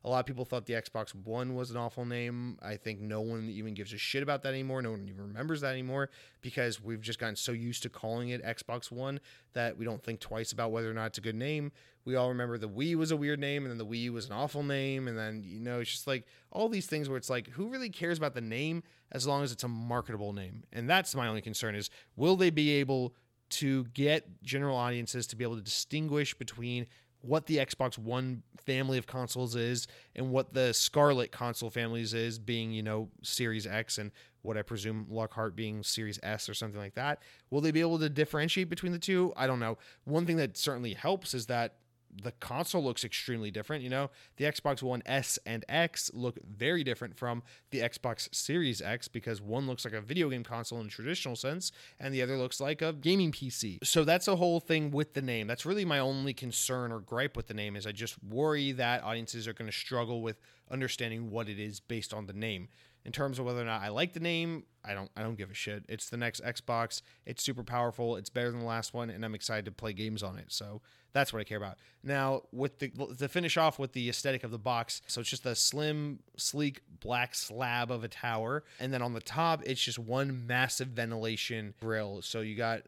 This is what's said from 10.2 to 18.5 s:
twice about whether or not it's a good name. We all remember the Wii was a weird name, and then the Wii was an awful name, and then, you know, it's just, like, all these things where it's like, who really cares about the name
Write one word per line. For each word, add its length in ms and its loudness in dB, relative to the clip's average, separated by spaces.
twice 320 -4
about 180 0
whether 180 0
or 60 -2
not 120 -2
it's 120 -6
a 40 -8
good 120 -2
name. 380 -2
We 100 0
all 140 6
remember 280 0
the 120 -4
Wii 260 0
was 160 4
a 60 6
weird 240 2
name, 240 0
and 80 -4
then 60 -6
the 60 -2
Wii 260 -2
was 160 -4
an 60 -8
awful 300 -2
name, 460 0
and 100 -2
then, 260 -4
you 140 -10
know, 220 -2
it's 100 -2
just, 160 -4
like, 180 0
all 160 2
these 180 0
things 220 -2
where 100 0
it's 100 -6
like, 200 0
who 200 -4
really 220 -4
cares 260 0
about 160 0
the 80 -4
name 440 -2